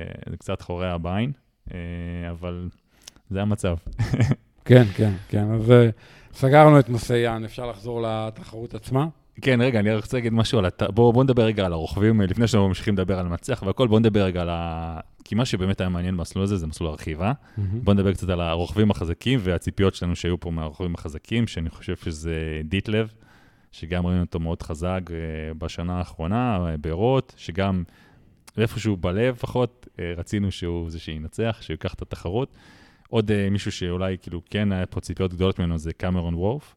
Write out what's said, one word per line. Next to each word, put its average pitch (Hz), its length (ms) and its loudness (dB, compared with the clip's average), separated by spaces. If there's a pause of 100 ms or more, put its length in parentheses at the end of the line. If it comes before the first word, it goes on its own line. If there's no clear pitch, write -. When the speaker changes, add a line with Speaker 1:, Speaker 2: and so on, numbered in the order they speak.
(300)
Speaker 1:
זה 85 80 -10
קצת - 240 -8
חורע 87 360 -4
בעין, 95 340 -2 (420)
אה, 87 40 -10 (520)
אבל 87 400 -8 (600)
זה 98 120 -4
המצב. 101 340 0 (480)
<laughs> - 420 -2
Speaker 2:
כן, 123 180 10 (120)
כן, 107 160 2 (180)
כן. 104 220 0
אז, 113 200 2
אה, 120 180 10 (440)
סגרנו 147 460 10
את 123 100 4
נושא 120 240 -2
יאן, 117 300 0
אפשר 120 260 -10
לחזור 117 320 -8
לתחרות 110 760 -6
עצמה? 131 320 -2 (340)
Speaker 1:
כן, 127 200 4
רגע, 123 180 4
אני 107 160 2
רוצה 107 220 -4
להגיד 117 160 0
משהו 113 260 2
על... 92 60 2
הת-, - 180 -2 (100)
בוא, 117 200 8
בוא 127 100 6
נדבר 123 200 4
רגע 104 220 2
על 87 80 -2
הרוכבים, 101 480 2
אה, 98 40 4
לפני 110 220 2
שאנחנו 101 200 4
ממשיכים 95 260 0
לדבר 92 260 0
על 90 80 -4
מצח 87 380 -4
והכל, 117 220 2
בוא 110 120 6
נדבר 107 240 4
רגע 87 180 0
על 85 80 -2
ה-, 82 500 -6 (240)
כי - 120 -6
מה 123 100 2
שבאמת 95 360 -2
היה 92 80 0
מעניין 90 280 -2
במסלול 90 260 -4
הזה, 101 140 0
זה 80 100 -4
מסלול 80 220 -6
הרכיבה. 80 420 -4 (260)
Speaker 2:
מהמם. 104 260 -4
Speaker 1:
בוא 101 100 4
נדבר 98 200 4
קצת 87 160 -4
על 87 120 0
הרוכבים 85 500 2
החזקים 113 520 -2
והציפיות 92 520 0
שלנו 87 200 -4
שהיו 85 240 -2
פה 87 120 -8
מהרוכבים 82 440 -6
החזקים, 107 520 -4
שאני 82 220 -6
חושב - 260 -8
שזה 80 680 -6
דיטלב, 107 500 -2 (580)
שגם 87 360 -4
ראינו 90 140 2
אותו 85 180 -4
מאוד 82 220 -4
חזק, 90 380 -4 (120)
אה, 82 40 -8 (420)
בשנה 85 400 -6
האחרונה, 90 720 -2
אה, 80 80 -4
באורות, 95 600 0
שגם 92 460 -2 (720)
איפשהו 110 400 -2
בלב 98 380 0
לפחות, 123 520 -4 (120)
אה, 87 180 -6
רצינו 98 340 -2
שהוא 85 380 -6
זה 82 100 -10
שינצח, 82 640 -6
שהוא - 120 -8
ייקח 85 200 -6
את - 80 -14
התחרות. - 480 -6 (600)
עוד, 110 220 0
אה, 101 200 2
מישהו 101 200 -2
שאולי, 92 500 -4
כאילו, 87 280 -10
כן 104 220 0
היה 92 140 -2
פה - 160 -8
ציפיות 92 320 -4
גדולות 92 260 0
ממנו, 85 180 0
זה 78 160 -6
קמרון 87 420 -2
וורף. 104 420 -4